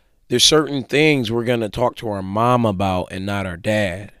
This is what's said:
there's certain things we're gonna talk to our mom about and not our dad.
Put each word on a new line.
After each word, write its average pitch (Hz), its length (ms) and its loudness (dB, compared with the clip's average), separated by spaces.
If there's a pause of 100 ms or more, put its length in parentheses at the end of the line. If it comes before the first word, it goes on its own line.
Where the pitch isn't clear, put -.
(300)
there's 120 140 2
certain 143 400 2
things 143 480 2
we're 117 120 -2
gonna 117 260 -2
talk 120 280 -2
to 117 120 -8
our 98 140 -6
mom 117 420 2
about 95 460 0
and 95 120 -8
not 101 220 -4
our 90 120 -8
dad. 101 640 -2